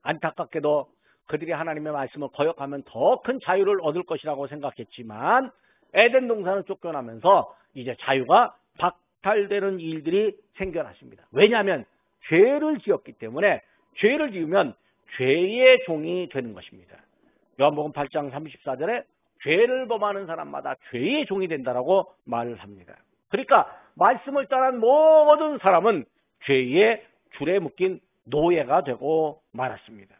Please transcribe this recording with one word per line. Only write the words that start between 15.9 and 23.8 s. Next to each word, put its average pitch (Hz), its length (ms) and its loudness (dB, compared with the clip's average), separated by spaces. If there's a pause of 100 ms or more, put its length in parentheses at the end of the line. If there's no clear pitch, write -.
되는 120 240 -8
것입니다. - 440 -20 (600)
요한복음 147 320 0
팔 143 180 -8
장 143 220 -6
삼십사 139 460 -12
절에 196 260 -6 (400)
죄를 240 440 0
범하는 202 380 -4
사람마다 143 500 -10 (160)
죄의 208 360 -2
종이 190 200 -4
된다라고 139 680 -2 (120)
말을 120 320 -6
합니다. 101 380 -20 (340)
그러니까 226 360 2 (300)